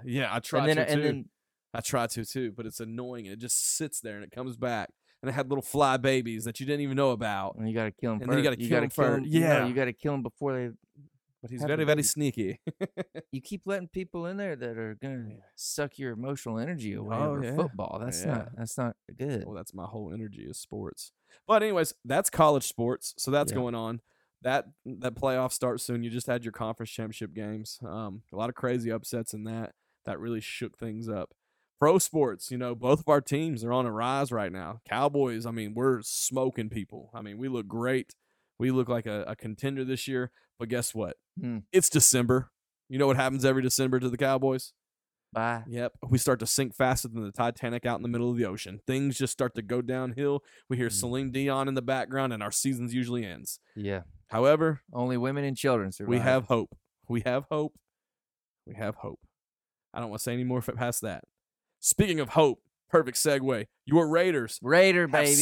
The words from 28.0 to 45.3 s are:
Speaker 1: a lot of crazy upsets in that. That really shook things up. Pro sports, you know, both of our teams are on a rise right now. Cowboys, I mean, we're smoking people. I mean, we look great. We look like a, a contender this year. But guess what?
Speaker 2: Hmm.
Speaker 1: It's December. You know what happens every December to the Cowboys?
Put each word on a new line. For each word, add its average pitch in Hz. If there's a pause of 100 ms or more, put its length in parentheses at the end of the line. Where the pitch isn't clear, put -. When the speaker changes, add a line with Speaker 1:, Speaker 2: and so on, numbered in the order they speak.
Speaker 1:
a -
lot 110
of 123
crazy 123
upsets 113
in 107
that. 113 (300)
That 95
really 113
shook -
things 113
up. 101 (460)
Pro 160
sports, 131
you 127
know, 123
both 127
of -
our 147
teams 143
are 117
on 127
a 117
rise 123
right 104
now. 92
Cowboys, 127
I 117
mean, 107
we're 123
smoking 127
people. -
I 117
mean, 104
we 131
look 120
great. 120 (460)
We 127
look 127
like 117
a, 104
a 110
contender 131
this 127
year. 127 (280)
But 117
guess 113
what? 104 (220)
Speaker 2:
Hmm. 120 (120)
Speaker 1:
It's 185
December. 127 (360)
You 131
know 139
what 135
happens 131
every 131
December 127
to 127
the 120
Cowboys? 131 (600)